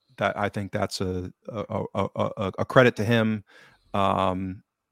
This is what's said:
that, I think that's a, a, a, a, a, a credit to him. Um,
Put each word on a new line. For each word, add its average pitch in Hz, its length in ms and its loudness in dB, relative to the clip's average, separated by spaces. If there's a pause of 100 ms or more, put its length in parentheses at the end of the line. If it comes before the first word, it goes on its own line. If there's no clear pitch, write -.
(160)
that, 101 200 0
I 101 120 -2
think 101 240 -8
that's 101 280 -4
a, 92 320 -4 (160)
a, 104 220 -6
a, 104 140 -4 (100)
a, 98 220 -2
a, 104 420 -2
a 113 60 -2
credit 123 320 6
to 107 80 -4
him. 110 400 2 (500)
Um, 95 680 0 (280)